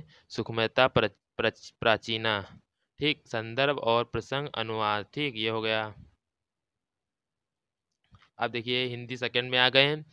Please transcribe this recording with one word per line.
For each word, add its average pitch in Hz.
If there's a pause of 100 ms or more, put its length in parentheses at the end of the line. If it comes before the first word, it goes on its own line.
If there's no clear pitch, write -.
(300)
सुखमयता 113
प्र-, 110 (280)
प्र-, -
प्राचीना, 110 (600)
ठीक। 147
संदर्भ 120
और 117
प्रसंग 135
अनुवाद, 110
ठीक, 147
ये 110
हो 113
गया। 110 (2500)
अब 117
देखिए 123
हिंदी 120
सेकंड 123
में 127
आ 127
गए 131
हैं, 151